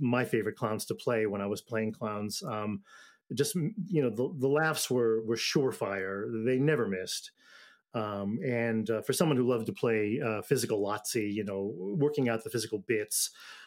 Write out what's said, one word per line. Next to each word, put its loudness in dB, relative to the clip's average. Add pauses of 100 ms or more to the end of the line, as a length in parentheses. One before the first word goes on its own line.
my 2
favorite 0
clowns -2
to -2
play 0
when -2
I 0
was -2
playing -2
clowns. -6
Um, -4 (520)
just, 0
you 0
know, 2
the, 0
the 2
laughs 2
were, 4
were 0
surefire. 0 (220)
They 4
never 4
missed. -4 (600)
Um, -2
and, 0
uh, 0
for 0
someone 4
who 4
loved 2
to -2
play, 0
uh, 0
physical 0
Lazzi, -2
you -2
know, -4
working 0
out 0
the -8
physical -2
bits, -2 (360)